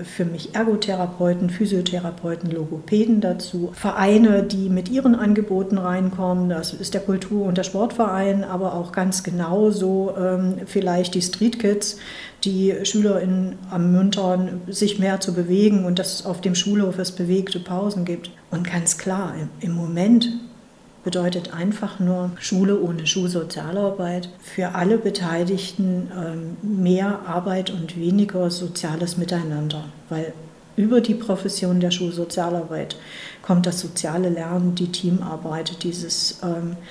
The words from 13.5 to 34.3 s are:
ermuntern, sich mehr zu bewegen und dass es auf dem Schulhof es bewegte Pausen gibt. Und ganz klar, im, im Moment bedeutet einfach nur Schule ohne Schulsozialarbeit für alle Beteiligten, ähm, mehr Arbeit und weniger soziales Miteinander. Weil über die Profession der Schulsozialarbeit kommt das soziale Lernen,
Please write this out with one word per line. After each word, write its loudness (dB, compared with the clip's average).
ermuntern, 2
sich 0
mehr 2
zu -2
bewegen 4
und 2
dass -2
es -8
auf -4
dem 0
Schulhof 0
es -2
bewegte 0
Pausen -2
gibt. -6
Und -2
ganz -2
klar, -4
im, -6
im -4
Moment 4
bedeutet -2
einfach -4
nur 0
Schule 2
ohne -2
Schulsozialarbeit -2
für -6
alle 4
Beteiligten, -2
ähm, -8
mehr 2
Arbeit -2
und -6
weniger 2
soziales -4
Miteinander. -2
Weil -6
über 6
die 2
Profession 0
der 2
Schulsozialarbeit -4
kommt 4
das -2
soziale -2
Lernen, 0